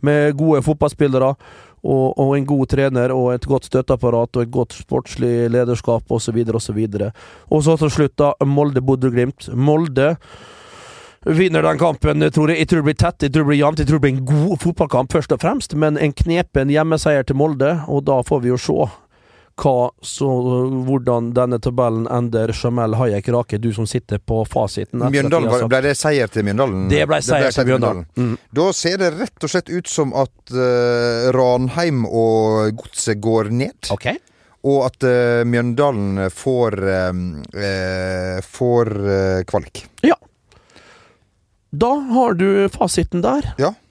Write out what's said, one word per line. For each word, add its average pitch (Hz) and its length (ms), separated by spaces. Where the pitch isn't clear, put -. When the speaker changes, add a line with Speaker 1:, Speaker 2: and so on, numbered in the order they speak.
Speaker 1:
med 147 380
gode 151 240
fotballspillere, 139 680
og, 131 220
og 139 220
en 139 100
god 139 240
trener, 131 400
og 127 220
et 123 160
godt 135 180
støtteapparat, 120 680
og 120 80
et 117 80
godt 123 240
sportslig 120 760
lederskap, 120 560
og 117 160
så - 80
videre, 113 240
og 113 80
så 110 140
videre. 104 340
Og 156 140
så 160 160
til 156 100
slutt 143 300
da, 143 100
Molde, 139 360
Bodø, 131 300
Glimt. 123 400
Molde 143 600
vinner 160 420
den 160 160
kampen, 151 520
tror 151 200
jeg. 160 120
Jeg 151 80
tror 165 100
det 143 60
blir 151 120
tett, 170 240
jeg 143 80
tror 151 140
det 143 60
blir 143 100
jevnt, 151 180
jeg 147 80
tror 151 120
det 127 40
blir 139 120
en 131 120
god 151 320
fotballkamp 147 520
først 156 200
og 131 80
fremst, 208 360
men 151 240
en 147 120
knepen 165 600
hjemmeseier 151 520
til 131 160
Molde, 151 440
og 143 240
da 135 160
får 143 200
vi 123 80
jo 123 80
se - 160
hva, 139 160
så, - 280
hvordan 123 500
denne 123 300
tabellen 120 480
ender. 117 420
Jamel 117 460
Hayek 107 320
Rake, 117 320
du 117 100
som 107 140
sitter 104 320
på 113 260
fasiten 107 540
etter 120 80
at 135 80
Speaker 2:
Mjøndalen, 143 320
Speaker 1:
vi - 60
har - 20
Speaker 2:
var, 123 80
Speaker 1:
sagt 113 100
Speaker 2:
ble 131 120
det 143 120
seier 143 380
til 104 140
Mjøndalen? 104 400
Speaker 1:
Det 147 180
ble 151 160
Speaker 2:
Det 127 60
Speaker 1:
seier 143 260
til 127 160
Mjøndalen. 110 460
Mm. 123 160
Speaker 2:
Da 139 220
ser 175 260
det 185 160
rett 190 320
og 147 80
slett 180 160
ut 175 240
som 139 200
at, 131 220
eh, 120 840
Ranheim 127 720
og 110 800
Godset - 400
går 110 320
ned. - 380
Speaker 1:
Ok. 113 180
Speaker 2:
Og 139 240
at, 127 180
eh, 120 400
Mjøndalen 120 840
får, 120 500
eh, 92 420
eh, 92 840
får, 120 480
eh, 95 400
kvalik. - 400
Speaker 1:
Ja. 302 180
Da 226 220
har 254 380
du 196 360
fasiten - 520
der. 262 340
Speaker 2:
Ja. 151 180